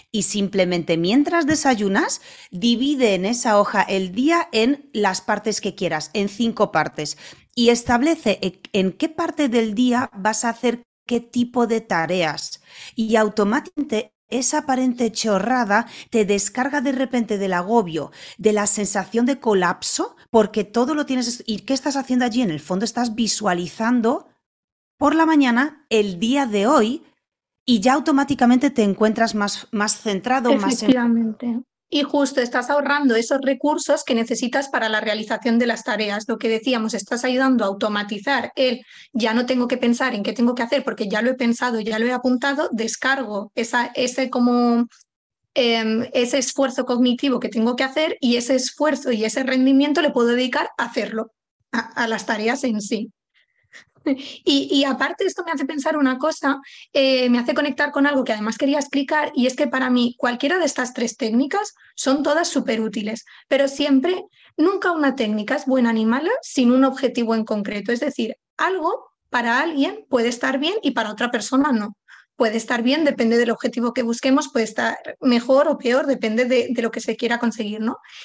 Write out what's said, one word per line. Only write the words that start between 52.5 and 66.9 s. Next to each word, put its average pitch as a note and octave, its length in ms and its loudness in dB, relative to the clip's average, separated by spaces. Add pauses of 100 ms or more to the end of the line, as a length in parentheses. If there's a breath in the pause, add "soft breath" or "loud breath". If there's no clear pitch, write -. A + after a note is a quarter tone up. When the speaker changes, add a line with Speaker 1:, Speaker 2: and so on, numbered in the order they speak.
Speaker 2:
en A3 160 -2
sí. G#3 320 -6 (1300 loud breath)
Y, C#4 260 2
y C#4 140 4
aparte C#4 400 -2
esto F4+ 200 -2
me E4+ 60 -6
hace C#4 140 -4
pensar D4 320 -4
una C4 200 2
cosa, C#4 440 -2 (320 loud breath)
eh, C4 360 2
me A#3+ 120 4
hace A#3+ 140 -2
conectar D4 360 0
con C#4+ 160 2
algo C#4+ 160 2
que B3 100 -2
además G#3+ 240 -4
quería C#4+ 220 0
explicar D4 560 -2
y B3 120 2
es B3+ 100 -2
que D4 100 0
para B3+ 240 -2
mí B3 260 2
cualquiera C#4 420 0
de F4 60 0
estas C4 300 -2
tres A#3 220 -4
técnicas C4+ 580 0 (220 soft breath)
son C#4 260 0
todas D#4+ 240 2
súper A#3 340 -2
útiles, A3 440 -6 (240 loud breath)
pero C#4 180 2
siempre, C#4+ 560 2 (340 soft breath)
nunca F#4 360 2
una D4 240 0
técnica G#3+ 400 -2
es D4 100 -6
buena B3+ 260 2
ni A3 140 0
mala C#4 240 0 (100)
sin A#3+ 300 2
un C4 140 6
objetivo B3 500 0